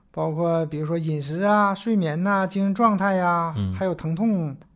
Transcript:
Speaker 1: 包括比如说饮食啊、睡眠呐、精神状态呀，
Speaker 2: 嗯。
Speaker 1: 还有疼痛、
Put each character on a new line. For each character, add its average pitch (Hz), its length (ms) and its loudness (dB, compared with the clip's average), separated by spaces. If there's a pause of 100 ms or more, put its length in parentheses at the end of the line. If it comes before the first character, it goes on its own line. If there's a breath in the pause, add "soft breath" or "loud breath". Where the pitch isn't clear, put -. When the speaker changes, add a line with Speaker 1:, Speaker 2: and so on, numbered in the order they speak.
(120)
Speaker 1:
包 160 180 -4
括 165 360 0
比 156 120 -6
如 151 80 -4
说 165 100 -2
饮 156 240 -2
食 151 200 -6
啊、 202 340 4
睡 220 220 0
眠 165 260 0
呐、 196 240 2
精 196 200 -2
神 196 60 2
状 214 240 2
态 196 180 2
呀， 175 420 0
Speaker 2:
嗯。 95 180 -2
Speaker 1:
还 190 100 -4
有 185 80 0
疼 160 220 -4
痛、 180 420 -2 (200)